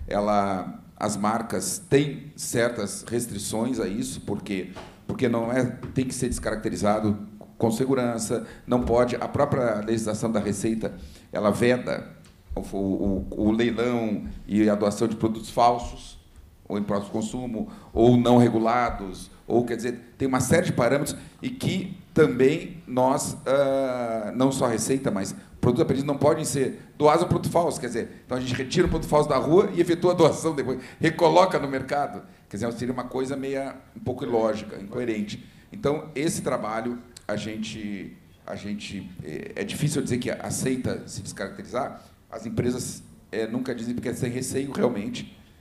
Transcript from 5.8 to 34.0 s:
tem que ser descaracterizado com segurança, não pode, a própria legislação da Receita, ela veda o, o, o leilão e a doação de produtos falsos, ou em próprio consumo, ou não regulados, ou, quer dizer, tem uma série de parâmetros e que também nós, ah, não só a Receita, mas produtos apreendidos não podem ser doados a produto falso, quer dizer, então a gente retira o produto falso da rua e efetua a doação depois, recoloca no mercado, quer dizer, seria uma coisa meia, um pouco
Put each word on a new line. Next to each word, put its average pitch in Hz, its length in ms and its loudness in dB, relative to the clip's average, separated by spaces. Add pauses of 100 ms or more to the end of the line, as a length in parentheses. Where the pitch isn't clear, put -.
tem 131 120 0
que 127 80 -6
ser 127 140 -2
descaracterizado 107 880 0 (400)
com 113 140 2
segurança, 120 760 0 (200)
não 123 180 2
pode, 123 320 4
a 113 120 -4
própria 123 540 2
legislação 107 500 0
da 110 80 2
Receita, 110 560 -2 (360)
ela 104 200 2
veda 120 640 0 (400)
o, 95 60 -4
o, 98 680 0
o 107 200 2
leilão 113 760 0 (200)
e 107 220 4
a 104 60 4
doação 104 320 2
de 110 80 -2
produtos 110 340 -2
falsos, - 680 0 (500)
ou 101 100 -4
em 104 60 -2
próprio 101 280 -4
consumo, 110 560 -6 (260)
ou 120 220 8
não 120 220 8
regulados, 113 960 2 (160)
ou, 120 180 4
quer 120 100 -4
dizer, - 420 -8
tem 135 100 -2
uma 131 120 2
série 160 280 4
de 156 60 0
parâmetros 131 420 2 (260)
e 127 80 -2
que - 480 -2 (160)
também 139 720 4
nós, 131 600 2
ah, 123 880 0
não 131 160 4
só 135 140 0
a 123 40 2
Receita, 120 400 0
mas 98 260 -4 (240)
produtos 123 220 4
apreendidos 139 260 0
não 143 100 -2
podem 160 280 2
ser 131 340 -2 (180)
doados 151 260 6
a 175 40 -2
produto - 240 0
falso, 160 280 2
quer 123 80 -6
dizer, 113 380 -6
então 127 120 -4
a 127 40 -2
gente 127 120 -4
retira 135 320 2
o - 40 2
produto 156 200 -2
falso 151 180 4
da 143 100 2
rua 156 360 4
e 170 80 2
efetua 170 300 4
a 180 40 4
doação 160 380 4
depois, 131 260 -2 (200)
recoloca 165 580 6
no 143 100 -2
mercado, 135 540 -4 (280)
quer 104 80 -8
dizer, 117 160 -2
seria 123 200 -4
uma 123 120 -6
coisa 131 300 -4
meia, 135 400 -6 (200)
um 120 40 -16
pouco 127 240 -6